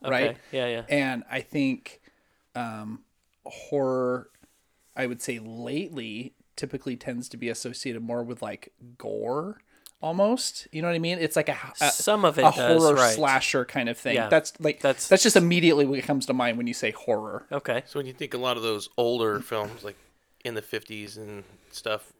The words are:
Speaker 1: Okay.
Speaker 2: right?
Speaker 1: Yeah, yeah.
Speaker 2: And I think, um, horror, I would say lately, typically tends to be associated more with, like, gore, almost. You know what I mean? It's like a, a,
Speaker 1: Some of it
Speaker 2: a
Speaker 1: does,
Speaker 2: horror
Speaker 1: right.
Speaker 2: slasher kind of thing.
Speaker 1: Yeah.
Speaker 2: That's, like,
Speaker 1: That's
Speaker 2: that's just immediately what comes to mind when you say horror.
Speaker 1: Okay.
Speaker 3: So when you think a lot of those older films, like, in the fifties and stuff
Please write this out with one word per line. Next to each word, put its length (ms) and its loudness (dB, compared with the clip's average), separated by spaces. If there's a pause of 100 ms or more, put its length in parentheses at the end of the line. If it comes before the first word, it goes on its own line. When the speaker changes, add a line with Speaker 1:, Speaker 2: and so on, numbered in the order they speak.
Speaker 1:
Okay. 80 -4
Speaker 2:
right? 260 0 (140)
Speaker 1:
Yeah, 160 -2
yeah. 220 -4
Speaker 2:
And 420 0
I 80 -4
think, 640 -4 (520)
um, 500 -10 (420)
horror, 840 -2 (680)
I 120 -4
would 140 -8
say 180 -6
lately, 960 -8 (240)
typically 400 -8
tends 320 -10
to 80 -16
be 120 -8
associated 540 -8
more 180 -4
with, 200 -10
like, 320 -10 (240)
gore, 640 -6 (400)
almost. 720 -2
You 80 -6
know 80 -2
what 60 0
I 40 0
mean? 200 -2
It's 180 0
like 120 2
a, 80 -2 (220)
a, 120 4
Speaker 1:
Some 340 2
of 120 4
it 60 6
Speaker 2:
a 80 8
Speaker 1:
does, 320 4
Speaker 2:
horror 120 8
Speaker 1:
right. 200 6
Speaker 2:
slasher 480 2
kind 240 -4
of 100 -4
thing. 180 -2
Speaker 1:
Yeah. 120 2
Speaker 2:
That's, 320 4
like, 220 -2
Speaker 1:
That's 260 2
Speaker 2:
that's 160 8
just 140 8
immediately 480 6
what 180 0
comes 220 0
to 80 0
mind 240 0
when 100 -4
you 60 -4
say 180 -2
horror. 600 -4
Speaker 1:
Okay. 340 -4
Speaker 3:
So 140 -10
when 60 -6
you 80 -14
think 200 -10
a 40 -4
lot 200 -2
of 60 -6
those 340 -2
older 420 2
films, 460 -8
like, 120 -14 (460)
in 120 -8
the 60 -6
fifties 540 -10
and 300 -14 (260)
stuff 480 -8